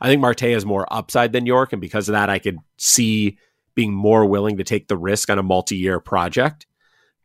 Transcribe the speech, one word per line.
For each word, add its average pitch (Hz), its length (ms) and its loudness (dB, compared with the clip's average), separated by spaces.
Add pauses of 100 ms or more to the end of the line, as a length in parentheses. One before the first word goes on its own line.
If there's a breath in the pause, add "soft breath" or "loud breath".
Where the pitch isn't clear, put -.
I 123 60 -2
think 139 140 4
Marte 123 200 0
has 117 240 0
more 98 280 -2
upside 117 400 0
than 123 140 0
York, 127 260 2
and 98 80 -6
because 95 260 -6
of 104 60 0
that, 101 160 0
I 98 100 0
could 87 200 -6 (180)
see 107 600 0 (360)
being 107 200 -2
more 104 320 6
willing 101 320 0
to 95 60 -4
take 107 240 -4
the 101 100 -2
risk 98 320 -2
on 101 100 0
a 95 40 0
multi-year 92 560 -2
project, 101 680 -2 (580)